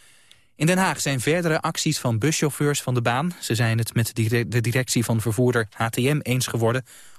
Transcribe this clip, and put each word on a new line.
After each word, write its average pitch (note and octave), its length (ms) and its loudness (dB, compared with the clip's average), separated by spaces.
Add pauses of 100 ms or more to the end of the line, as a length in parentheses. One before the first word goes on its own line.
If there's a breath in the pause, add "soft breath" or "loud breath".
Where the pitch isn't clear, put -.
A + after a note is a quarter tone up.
(560 soft breath)
In D3 100 0
Den F3+ 120 4
Haag F#3 240 0
zijn C3+ 180 -2
verdere D#3+ 420 0
acties - 380 -2
van A#2 180 -2
buschauffeurs D3 640 0
van B2+ 120 -4
de A#2+ 80 2
baan. C3 380 0
Ze - 160 -4
zijn A2+ 220 2
het A2+ 160 -2
met A#2 220 0
dire-, A2+ 320 0
de A#2+ 140 0
directie A#2+ 420 0
van A2+ 180 0
vervoerder A#2+ 540 2
H A2+ 100 -2
T A2+ 120 -4
M C#3 240 2
eens B2+ 260 -2
geworden... A#2 380 0 (340 loud breath)